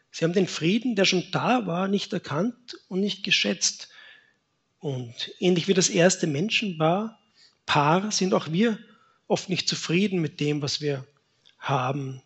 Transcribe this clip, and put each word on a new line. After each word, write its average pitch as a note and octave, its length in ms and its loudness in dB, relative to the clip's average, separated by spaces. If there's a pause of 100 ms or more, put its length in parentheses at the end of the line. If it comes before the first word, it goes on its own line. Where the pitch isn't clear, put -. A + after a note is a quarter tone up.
(120)
Sie - 120 -6
haben E3 80 2
den F#3 160 2
Frieden, G#3+ 480 0
der G3 80 4
schon F3+ 260 0
da G3 360 0
war, F3 200 -2
nicht G3 260 0
erkannt F3+ 680 -4 (100)
und F#3+ 120 -2
nicht G3+ 220 -2
geschätzt. - 640 -2 (920)
Und B2+ 580 -6
ähnlich F3+ 300 2
wie G3 60 4
das F3 140 4
erste F#3 380 4
Menschenpaar, F3 920 0 (480)
Paar E3 440 2
sind F#3+ 240 0
auch D#3 160 0
wir G#3+ 280 2 (500)
oft - 200 0
nicht F3 200 -2
zufrieden F#3 520 0
mit D3+ 200 -4
dem, D3 220 0
was D3 180 -4
wir C#3 260 -4 (520)
haben. C3+ 680 -4